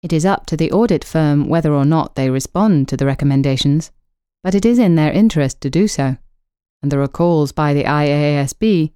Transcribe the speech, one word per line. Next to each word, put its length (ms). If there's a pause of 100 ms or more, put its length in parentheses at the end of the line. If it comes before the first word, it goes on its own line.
It 100
is 120
up 220
to 100
the 140
audit 340
firm 440
whether 240
or 120
not 300
they 160
respond 580
to 80
the 100
recommendations, 840 (520)
but 120
it 100
is 140
in 160
their 160
interest 520
to 80
do 180
so, 280 (680)
and 100
there 100
are 60
calls 440
by 220
the 120
I 180
A 320
A 20
S 140
B 440